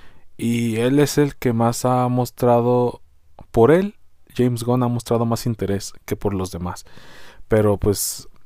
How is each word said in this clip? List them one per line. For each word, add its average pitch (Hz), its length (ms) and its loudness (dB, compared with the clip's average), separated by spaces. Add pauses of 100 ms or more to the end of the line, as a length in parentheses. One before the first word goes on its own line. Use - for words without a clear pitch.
(380)
Y 117 400 -2
él 127 220 2
es 143 180 0
el 143 180 2
que 123 180 -2
más 117 320 0
ha 127 220 2
mostrado, 123 920 2 (500)
por 117 200 6
él, 196 240 4 (400)
James 123 280 0
Gunn 123 200 0
ha 120 40 0
mostrado 120 380 -2
más 117 200 -2
interés 98 480 -4 (120)
que 101 100 -6
por 101 180 -2
los 92 180 -4
demás. 87 340 -10 (640)
Pero 104 300 2
pues - 520 -2 (160)